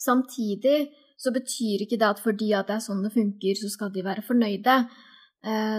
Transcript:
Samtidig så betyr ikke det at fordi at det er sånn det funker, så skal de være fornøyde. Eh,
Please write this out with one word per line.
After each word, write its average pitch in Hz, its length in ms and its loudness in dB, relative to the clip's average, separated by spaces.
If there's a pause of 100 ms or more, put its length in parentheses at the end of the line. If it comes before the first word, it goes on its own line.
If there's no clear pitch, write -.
Samtidig 254 880 0 (260)
så 254 160 -2
betyr 220 540 -2
ikke 233 140 -2
det 220 100 4
at 208 100 -2
fordi 214 380 0
at 196 100 -4
det 202 80 -2
er 226 80 -6
sånn 196 220 -4
det 214 80 -4
funker, 202 420 0
så 208 160 -6
skal 202 220 -8
de 185 100 -4
være 196 220 -6
fornøyde. 233 500 2 (720)
Eh, 214 320 -2